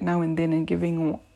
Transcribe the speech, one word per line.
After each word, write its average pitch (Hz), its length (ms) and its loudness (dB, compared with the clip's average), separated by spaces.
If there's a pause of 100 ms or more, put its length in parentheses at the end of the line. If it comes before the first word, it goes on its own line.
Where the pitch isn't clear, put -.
now 175 220 0
and 160 160 0
then 165 160 2
and 160 120 0
giving, 170 540 0 (160)